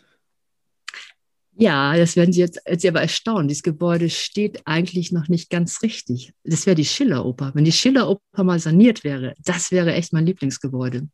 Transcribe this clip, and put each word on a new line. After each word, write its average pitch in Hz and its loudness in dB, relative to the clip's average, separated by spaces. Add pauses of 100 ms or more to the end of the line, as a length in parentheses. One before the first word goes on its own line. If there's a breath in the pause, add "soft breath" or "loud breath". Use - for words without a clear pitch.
(1600 loud breath)
Ja, 147 2
das 170 2
werden 175 4
Sie 175 2
jetzt, 175 -2
jetzt 175 -2
aber 165 2
erstaunen. 165 -2
Dieses 143 -4
Gebäude 170 -2
steht - -6
eigentlich 170 -2
noch 165 -2
nicht 170 -2
ganz 175 -4
richtig. - -6 (100)
Das 160 -4
wäre 190 4
die 156 2
Schilleroper. 135 -2
Wenn 147 4
die 165 6
Schilleroper 208 0
mal 180 2
saniert 190 4
wäre, 135 -6 (100)
das 175 -4
wäre 180 2
echt - -4
mein 160 2
Lieblingsgebäude. 135 -4